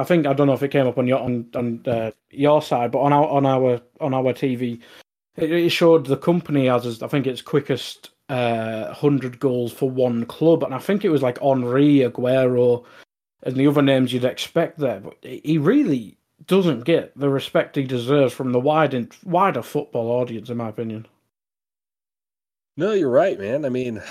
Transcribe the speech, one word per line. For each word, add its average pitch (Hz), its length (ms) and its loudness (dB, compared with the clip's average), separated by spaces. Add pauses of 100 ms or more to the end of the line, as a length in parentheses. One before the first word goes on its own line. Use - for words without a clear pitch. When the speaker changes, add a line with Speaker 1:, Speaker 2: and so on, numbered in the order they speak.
Speaker 1:
I 131 40 -2
think, 165 220 2
I 139 60 2
don't 139 160 2
know 135 60 4
if 123 80 -2
it 139 100 -2
came 139 160 2
up 123 100 -2
on 127 80 0
your, 127 140 2
on, 120 340 -6
on, 117 320 -4
uh, 113 240 -2 (200)
your 147 320 2
side, 120 280 -2
but 135 100 -2
on 143 120 4
our, 147 160 4
on 139 180 2
our, 127 340 2 (200)
on 143 140 -2
our 131 180 0
T 127 240 -4
V, 120 240 -6 (560)
it, 160 160 -2
it 170 180 0
showed 165 360 4
the 135 100 0
company 156 520 0
as, 123 180 2
as, 117 160 -8
I 131 60 -8
think 139 200 -2
it's 120 140 -8
quickest, - 680 -6 (180)
uh, 113 640 -4
hundred 131 460 -2
goals 123 340 -2
for 135 160 -4
one 123 380 0
club, 165 380 2
and 131 100 -6
I 127 40 -6
think 202 260 -2
it 190 60 2
was, 143 120 2
like, 123 180 -2
Henry, 135 580 4
Aguero, 123 880 2 (600)
and 127 120 -4
the 135 100 4
other 143 160 4
names 131 300 2
you'd 123 120 -2
expect 147 540 -4
there. 117 220 -4
But - 220 -18
he, - 220 -14
he 156 140 0
really 151 580 0 (300)
doesn't 170 380 0
get 156 340 0
the 139 100 -2
respect 139 480 -2
he 139 60 -2
deserves 127 500 0
from 131 200 -6
the 123 80 2
wide, 135 520 0 (120)
wider 175 380 0
football 123 500 -6
audience, 123 360 -4
in 117 80 -8
my 117 120 -6
opinion. 113 380 -10 (1700)
Speaker 2:
No, 190 160 -2
you're 165 180 0
right, 147 280 4
man. 120 260 -4
I 135 40 -2
mean, 123 320 -4 (100)